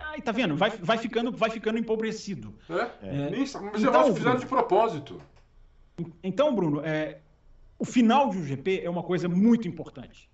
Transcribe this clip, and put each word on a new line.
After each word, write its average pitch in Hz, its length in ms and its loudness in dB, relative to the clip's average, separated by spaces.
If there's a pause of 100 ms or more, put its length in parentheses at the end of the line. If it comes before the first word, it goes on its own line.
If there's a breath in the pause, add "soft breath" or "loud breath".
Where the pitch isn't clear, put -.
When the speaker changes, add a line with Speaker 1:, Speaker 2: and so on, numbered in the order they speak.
(120)
Speaker 1:
aí, 294 100 -8
tá 233 100 -2
vendo? 196 240 0
Vai, 202 140 2
vai 220 260 0
ficando, 233 340 -4
vai 214 200 0
ficando 220 280 -4
empobrecido. 220 760 -4 (160)
Speaker 2:
É? 208 180 -2 (140)
Speaker 1:
É. 139 280 -4
Speaker 2:
Nem 240 140 -2
sa-, - 160 -8
mas 208 220 -4
Speaker 1:
Então, 254 100 4
Speaker 2:
eu 311 80 8
acho 302 80 6
que 196 80 2
fizeram 247 200 2
Speaker 1:
Bruno, 247 40 -2
Speaker 2:
de - 60 -8
propósito. 226 720 0 (1000)
Speaker 1:
Então, 247 320 0
Bruno, 151 280 0
é, 156 360 -4 (600)
o - 60 -4
final 247 460 4
de 190 80 -4
um 165 80 -4
G 135 100 -4
P 185 260 -2
é 170 60 -6
uma 175 140 -4
coisa 175 260 -2
muito 214 400 4
importante. - 640 -14